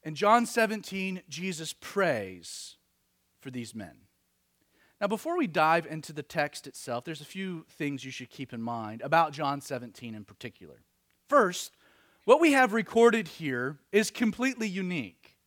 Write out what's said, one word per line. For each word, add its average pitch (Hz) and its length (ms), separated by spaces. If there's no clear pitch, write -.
In 160 120
John 214 320
seventeen, 190 800
Jesus 160 460
prays 104 1040
for 139 80
these 120 240
men. 92 320
Now, 202 60
before 262 280
we 320 100
dive 165 380
into 156 300
the 147 80
text - 440
itself, 123 380
there's 156 160
a 151 60
few 185 420
things 143 380
you 131 40
should 127 200
keep 135 240
in 117 80
mind 113 400
about 151 320
John 143 260
seventeen 120 540
in 107 100
particular. 92 580
First, 214 480
what 277 160
we 320 120
have 254 200
recorded 226 560
here 135 520
is 208 180
completely 240 560
unique. 180 680